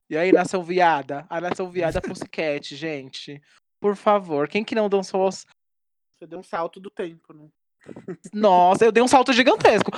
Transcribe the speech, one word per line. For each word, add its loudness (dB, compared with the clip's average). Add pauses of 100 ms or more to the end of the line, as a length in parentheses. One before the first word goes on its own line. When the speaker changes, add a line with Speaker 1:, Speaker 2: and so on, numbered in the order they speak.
(100)
Speaker 1:
E -6
aí, 0
nação -4
viada? -4
A -10
nação -10
viada -4
é -6
Speaker 2:
<laughs> -12
Speaker 1:
Pussycat, -8
gente. -14 (400)
Por 0
favor, 0
quem -4
que -10
não 0
dançou -2
aos -4 (720)
Speaker 3:
Você -20
deu -16
um -18
salto -8
do -18
tempo, -14
né? -20 (840)
Speaker 1:
Nossa, 6
eu 6
dei 4
um 2
salto 4
gigantesco. 4